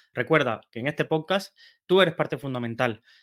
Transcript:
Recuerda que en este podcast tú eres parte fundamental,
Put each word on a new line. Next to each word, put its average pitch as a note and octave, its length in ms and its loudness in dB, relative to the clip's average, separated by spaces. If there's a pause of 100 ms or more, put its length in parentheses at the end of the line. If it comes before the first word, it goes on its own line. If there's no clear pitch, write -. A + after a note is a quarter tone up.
(120)
Recuerda B2 480 0 (120)
que A#2 80 -10
en C3 80 -4
este D#3 160 -2
podcast E3 520 -2 (300)
tú F#3+ 160 6
eres E3 120 2
parte D3+ 220 -4
fundamental, B2 680 -4 (180)